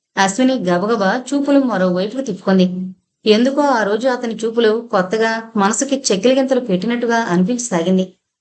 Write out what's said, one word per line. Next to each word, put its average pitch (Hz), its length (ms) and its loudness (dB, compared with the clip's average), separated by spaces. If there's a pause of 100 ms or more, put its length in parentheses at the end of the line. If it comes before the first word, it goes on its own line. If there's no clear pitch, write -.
(180)
అశ్విని 254 360 2
గబగబా 208 680 0 (120)
చూపులు 277 240 2
మరోవైపుకు 202 640 0
తిప్పుకుంది. 185 720 0 (340)
ఎందుకో 247 340 2
ఆ 269 220 2
రోజు 220 260 -2
అతని 233 260 -4
చూపులు 226 560 0
కొత్తగా 220 520 0 (140)
మనసుకి 233 460 0 (100)
చెక్కిలిగింతలు 262 480 2
పెట్టినట్టుగా 233 560 -2
అనిపించసాగింది. 185 960 0 (280)